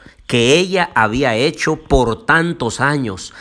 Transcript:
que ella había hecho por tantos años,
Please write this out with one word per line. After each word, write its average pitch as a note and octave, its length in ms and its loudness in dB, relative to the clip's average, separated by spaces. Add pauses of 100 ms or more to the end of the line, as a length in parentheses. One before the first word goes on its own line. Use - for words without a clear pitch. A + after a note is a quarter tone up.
(260)
que B2 320 4
ella F#3 380 -2
había A#2 400 0
hecho C#3 400 -2
por B2 500 0
tantos D#3+ 540 0
años, C3 600 -4